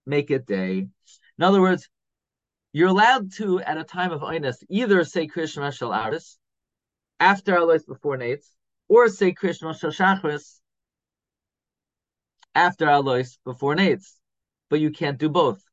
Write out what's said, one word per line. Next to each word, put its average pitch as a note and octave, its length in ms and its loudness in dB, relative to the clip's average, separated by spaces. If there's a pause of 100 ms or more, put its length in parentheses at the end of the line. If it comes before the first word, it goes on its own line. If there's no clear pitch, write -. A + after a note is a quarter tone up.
make C#3+ 260 -4
it C3 140 -2
day. F#2+ 420 -4 (500)
In D3+ 60 -2
other G3 180 4
words, F#3 260 0 (840)
you're E3 140 2
allowed G#3 460 2
to, F#3+ 260 -2
at D#3 180 -6
a D#3+ 60 -10
time F3+ 280 -6
of D3+ 100 -8
Oinus, D3 480 -6
either G3 340 2
say D#3+ 240 -6
Kriya D#3+ 200 -8
Shema C#3+ 240 -8
Shel A#2+ 220 -8
Aris, A2 440 -8 (800)
after F#3+ 360 2
Alois E3 300 2
before C#3 320 -6
Nates, B2+ 320 -8 (380)
or A#3 220 6
say F#3+ 240 0
Kriya E3+ 260 -6
Shema D#3+ 140 -10
Shel D#3+ 180 -6
Shachris, F#3 680 -2 (2000)
after E3+ 320 2
Alois C3+ 580 0
before C#3 300 -4
Nates. E3 380 -2 (560)
But D3+ 100 0
you D#3 120 0
can't D3 260 -6
do D3+ 120 -2
both. C#3+ 320 0 (120)